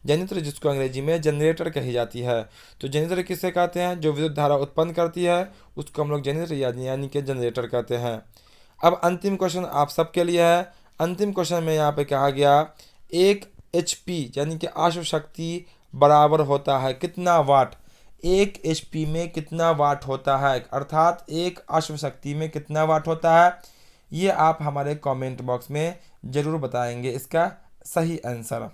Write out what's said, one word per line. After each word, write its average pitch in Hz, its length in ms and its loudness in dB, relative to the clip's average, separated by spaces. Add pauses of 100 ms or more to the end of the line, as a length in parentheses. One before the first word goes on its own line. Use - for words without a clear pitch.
जनित्र 180 360 -2
जिसको 147 300 -4
अंग्रेजी 135 320 -4
में 160 200 -2
जनरेटर 156 480 0
कही 127 240 -6
जाती 120 260 -4
है। 120 220 -2 (400)
तो 135 60 -6
जनित्र 165 360 -2
किससे 185 280 -4
कहते 175 280 0
हैं? 180 200 -2
जो 156 120 0
विद्युत 147 240 -4
धारा 147 220 2
उत्पन्न 160 360 -2
करती 170 300 -2
है 175 280 0 (260)
उसको 147 260 -6
हम 147 80 -4
लोग 147 100 -2
जनित्र 156 320 -4
यानी, 127 340 -4
यानी 135 200 -4
कि 143 140 -4
जनरेटर 123 460 -4
कहते 120 300 -4
हैं। 117 240 -4 (580)
अब 175 240 2
अंतिम 180 320 -2
क्वेश्चन 180 300 -4
आप 143 240 0
सबके 165 340 -2
लिए 170 200 2
है। 175 280 2 (280)
अंतिम 180 340 -2
क्वेश्चन 170 300 -2
में 160 120 0
यहाँ 151 160 2
पे 147 140 -4
कहा 139 240 0
गया 143 360 4 (480)
एक 196 380 2 (240)
एचपी 165 600 -4
यानी 156 200 6
कि 165 100 -4
अश्व 170 380 2
शक्ति 165 600 -4 (280)
बराबर 147 480 8
होता 139 380 0
है 131 140 -2
कितना 170 480 0
वाट? 139 340 4 (500)
एक 202 400 2
एचपी 156 400 -4
में 165 260 -4
कितना 165 400 -2
वाट 143 360 0
होता 135 300 -2
है, 135 220 0 (140)
अर्थात 156 580 0
एक 175 280 -4 (100)
अश्व 156 280 -2
शक्ति 143 360 -8
में 156 160 -4
कितना 151 340 -2
वाट 160 240 2
होता 165 280 2
है, 175 180 8 (580)
ये 180 180 0
आप 160 320 2
हमारे 143 360 -4
कमेंट 131 440 -6
बॉक्स 123 300 -6
में 160 280 -4 (260)
ज़रूर 147 320 -2
बताएंगे 120 540 -4
इसका 160 400 -2 (340)
सही 165 320 -4 (100)
आंसर। 117 460 -8